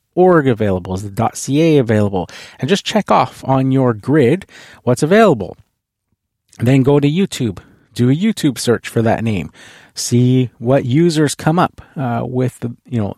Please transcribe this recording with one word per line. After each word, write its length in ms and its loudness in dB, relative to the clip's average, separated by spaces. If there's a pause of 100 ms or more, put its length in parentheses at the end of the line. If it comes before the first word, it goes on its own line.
(160)
org 320 4
available? 460 0
Is 100 -8
the 60 -12
dot 260 -4
C 260 -2
A 180 4
available? 500 0 (300)
And 100 -4
just 160 -2
check 260 -2
off 320 -2
on 300 0
your 200 2
grid 520 0 (380)
what's 200 0
available. 540 2 (1000)
Then 240 2
go 180 2
to 80 2
YouTube. 500 -4 (340)
Do 160 2
a 60 2
YouTube 420 -2
search 300 -2
for 140 -2
that 220 0
name. 280 -4 (440)
See 640 0
what 260 0
users 480 0
come 240 -2
up, 240 -2 (140)
uh, 280 -4
with 360 -4
the, 160 -8 (100)
you 140 -4
know, 180 -4